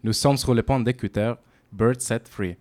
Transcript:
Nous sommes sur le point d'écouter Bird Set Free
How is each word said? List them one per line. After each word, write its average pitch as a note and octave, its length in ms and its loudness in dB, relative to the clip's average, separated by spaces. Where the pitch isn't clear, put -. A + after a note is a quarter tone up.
Nous A2 100 0
sommes C#3 240 2
sur B2+ 160 0
le A2+ 100 2
point C3+ 180 0
d'écouter A2+ 520 -2
Bird A#2 300 0
Set - 260 -4
Free F2+ 340 -6